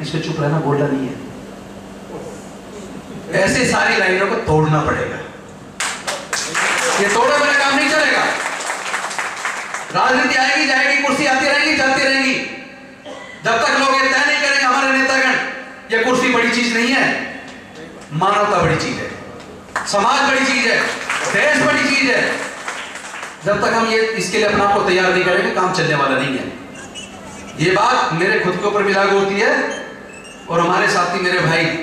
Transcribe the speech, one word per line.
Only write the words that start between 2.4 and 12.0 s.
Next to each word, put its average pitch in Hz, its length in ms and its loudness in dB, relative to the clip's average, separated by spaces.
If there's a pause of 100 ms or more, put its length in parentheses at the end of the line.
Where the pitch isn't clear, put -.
ऐसे 247 260 2
सारी - 300 2
लाइनों 190 300 2
को 226 80 0 (120)
तोड़ना 156 340 4
पड़ेगा, - 360 -2 (1800)
ये 202 140 2
तोड़े 262 280 4
बिना 294 160 2
काम 277 220 2
नहीं 302 140 2
चलेगा। 294 340 2 (1700)
राजनीति 262 440 2
आएगी 277 300 2
जाएगी, 277 360 2
कुर्सी 277 240 2
आती 262 200 2
रहेगी, 302 300 2
जाती 269 260 2